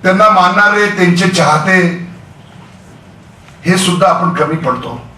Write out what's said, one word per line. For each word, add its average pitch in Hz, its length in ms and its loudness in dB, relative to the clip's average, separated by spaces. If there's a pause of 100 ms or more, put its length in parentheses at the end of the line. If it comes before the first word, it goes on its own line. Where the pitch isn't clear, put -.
त्यांना 214 280 4
मानणारे, 208 560 2
त्यांचे 180 420 0
चाहते, 175 800 0 (1600)
हे 185 140 2
सुद्धा 185 300 0
आपण 180 260 -2
कमी 151 220 -4
पडतो. 120 500 -8 (120)